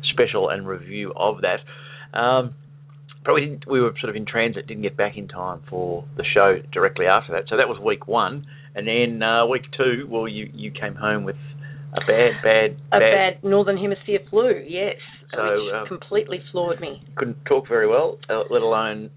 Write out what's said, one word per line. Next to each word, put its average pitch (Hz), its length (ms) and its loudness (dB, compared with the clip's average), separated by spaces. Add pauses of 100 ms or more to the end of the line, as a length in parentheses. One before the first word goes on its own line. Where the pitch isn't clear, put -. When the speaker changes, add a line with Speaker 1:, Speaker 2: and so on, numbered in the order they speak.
(120)
Speaker 1:
special 110 360 2
and 95 160 -4
review 95 520 -10
of 107 240 0
that. 95 180 0 (580)
Um, 123 380 2 (720)
but 143 100 4
we 156 60 4
didn't, 143 280 -8
we 131 120 2
were 117 200 2
sort 117 100 -6
of 104 40 -8
in 107 120 -8
transit, 113 420 -2
didn't 107 160 -10
get 98 120 -4
back 101 200 -2
in 101 100 -12
time 90 420 -10
for 87 360 -6 (120)
the - 60 -6
show 98 380 6 (120)
directly 90 340 2
after 98 260 2
that. 82 180 -4
So 110 60 0
that 123 100 4
was 110 180 -6
week 104 220 -2
one, 113 400 -2 (300)
and 104 100 -6
then, 117 380 0
uh, 117 220 4
week 127 180 -2 (120)
two, 120 320 0
well, 113 200 -4
you, 107 260 -10
you 107 160 -12
came 104 240 -8
home 107 300 -2
with 95 100 -6 (580)
a - 140 -2
bad, 113 280 6 (100)
bad, 110 260 6 (220)
Speaker 2:
A 202 80 8
Speaker 1:
bad 185 400 4
Speaker 2:
bad - 40 -20
Northern 196 320 4
Hemisphere 196 440 -2 (100)
flu, 214 380 2
yes, 185 260 -4 (400)
Speaker 1:
So, 107 300 0
Speaker 2:
which 101 100 -4
Speaker 1:
um, 107 140 -6
Speaker 2:
completely 196 500 -4 (140)
floored 175 280 -2
me. 143 220 -12 (140)
Speaker 1:
couldn't - 280 -6
talk 135 220 2
very 110 220 2
well, 135 320 2 (100)
uh, 110 200 -2
let 120 120 2
alone 110 540 -2